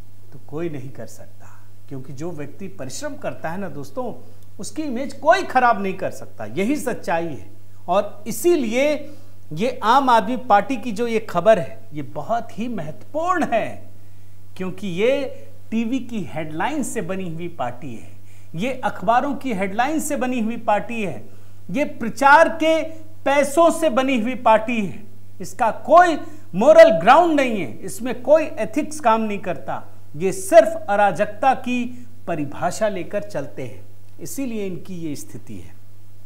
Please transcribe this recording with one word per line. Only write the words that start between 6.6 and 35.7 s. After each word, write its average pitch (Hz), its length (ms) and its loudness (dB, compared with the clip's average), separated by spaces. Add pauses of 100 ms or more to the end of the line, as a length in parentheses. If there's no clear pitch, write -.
सच्चाई 175 500 -2
है। - 240 -6 (380)
और 202 380 0
इसीलिए 269 880 2 (380)
ये 185 300 -2
आम 247 280 6
आदमी 226 260 4
पार्टी 208 400 2
की 233 160 -6
जो 233 140 -2
ये 226 120 0
खबर 202 400 4
है, - 340 -6
ये 151 100 -4
बहुत - 560 -4
ही 233 100 -4
महत्वपूर्ण 269 840 -2
है, 135 380 -2 (680)
क्योंकि 185 300 -6
ये 233 380 0 (460)
टीवी 226 280 0
की 226 240 -4
हेडलाइन 165 600 -4
से 226 180 -4
बनी 185 340 -4
हुई 175 140 -6
पार्टी 123 460 -6
है। - 240 -8 (380)
ये 247 300 -4
अखबारों 240 500 2
की 254 180 -4
हेडलाइन 220 480 0
से 294 160 -2
बनी 247 240 -2
हुई 220 160 -2
पार्टी 220 460 0
है, 139 260 -6 (420)
ये 262 140 0
प्रचार 294 640 6
के 320 340 2 (420)
पैसों 285 460 4
से 320 180 2
बनी 262 320 2
हुई 247 140 -2
पार्टी 226 520 4
है। 113 200 -6 (340)
इसका 214 300 -2
कोई 330 480 6 (360)
moral 294 360 10
ground 277 500 6
नहीं 233 200 0
है, 127 180 -4
इसमें 240 440 -6
कोई 311 220 6
ethics - 560 -4
काम 226 200 4
नहीं 208 180 -2
करता। 160 460 -6 (320)
ये 180 160 0
सिर्फ - 560 6
अराजकता 208 640 2
की 247 540 -4 (180)
परिभाषा 170 600 -2
लेकर 196 340 -4
चलते 143 400 -6
हैं, 104 220 -8 (360)
इसीलिए 226 460 -6
इनकी 180 280 -6
ये 160 220 -4
स्थिति - 380 -8
है। 82 220 -8 (500)